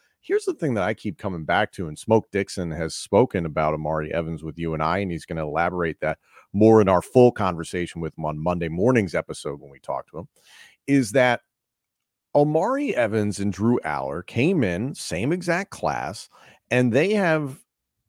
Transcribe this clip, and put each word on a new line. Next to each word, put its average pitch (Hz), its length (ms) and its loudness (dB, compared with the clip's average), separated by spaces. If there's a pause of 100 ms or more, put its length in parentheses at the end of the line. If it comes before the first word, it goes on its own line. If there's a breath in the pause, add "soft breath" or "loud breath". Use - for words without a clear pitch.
(200)
Here's 415 240 -4
the 349 100 -4
thing 139 200 -2
that 98 100 0
I 107 100 0
keep 98 240 -8
coming 87 260 -6
back 90 280 0
to, 90 160 -8
and 76 100 -12
Smoke 110 340 2
Dixon 98 400 -4
has 80 220 -6
spoken 98 520 2
about 78 280 0
Amari 78 380 -4
Evans 80 300 -4
with 80 160 -12
you 82 160 -4
and 78 80 -4
I, 85 160 0
and 98 120 -4
he's 82 160 -8
gonna 80 200 -6
elaborate 82 540 -2
that 78 180 -4 (340 soft breath)
more 110 280 8
in 95 80 4
our 90 140 4
full 123 300 6
conversation 87 680 -4
with 80 180 -6
him 80 60 -6
on 76 140 -4
Monday 85 300 -2
morning's 95 460 2
episode 76 460 -6
when 69 100 -20
we 69 80 -20
talk - 320 -8
to 76 80 -14
him, 90 100 -12 (580 soft breath)
is 135 260 2
that 123 300 2 (920)
Amari 185 600 2
Evans 104 460 0
and 101 120 0
Drew 113 320 0
Aller 71 380 -6
came 151 400 0
in, 101 320 -2
same 113 380 -4
exact 175 380 -4
class, 71 580 -6 (420 soft breath)
and 123 220 2
they 170 220 2
have 156 440 0 (500)